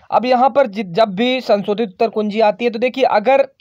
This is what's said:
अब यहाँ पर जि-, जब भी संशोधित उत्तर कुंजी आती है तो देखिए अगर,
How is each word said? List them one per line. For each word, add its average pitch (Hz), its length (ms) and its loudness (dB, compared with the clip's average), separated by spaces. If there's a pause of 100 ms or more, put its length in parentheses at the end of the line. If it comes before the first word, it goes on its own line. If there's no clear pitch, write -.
(100)
अब - 140 0
यहाँ 254 260 2
पर 277 160 2
जि-, 208 200 -8
जब 202 220 0
भी 240 320 -2
संशोधित 208 480 -2
उत्तर 220 200 -2
कुंजी 214 320 -4
आती 214 240 2
है 240 60 0
तो 220 80 -6
देखिए 254 260 -2
अगर, 247 440 2 (120)